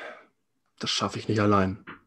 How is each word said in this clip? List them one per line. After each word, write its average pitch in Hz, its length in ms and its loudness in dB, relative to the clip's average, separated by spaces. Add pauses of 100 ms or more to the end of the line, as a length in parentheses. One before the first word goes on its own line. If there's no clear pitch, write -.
(800)
das 107 120 -4
schaffe - 260 -2
ich 110 100 -6
nicht 107 140 0
allein. 98 420 2 (240)